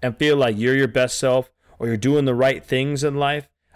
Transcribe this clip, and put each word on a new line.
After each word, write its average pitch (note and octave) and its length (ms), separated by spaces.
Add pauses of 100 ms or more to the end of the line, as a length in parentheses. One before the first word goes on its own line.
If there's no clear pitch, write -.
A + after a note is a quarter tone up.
and A#2+ 160
feel D3+ 180
like A#2+ 220
you're B2 180
your C3+ 120
best B2+ 320
self C3 320 (260)
or - 80
you're A#2 120
doing C#3 280
the B2+ 80
right B2+ 300
things C3+ 400
in C#3+ 120
life, C#3+ 320 (280)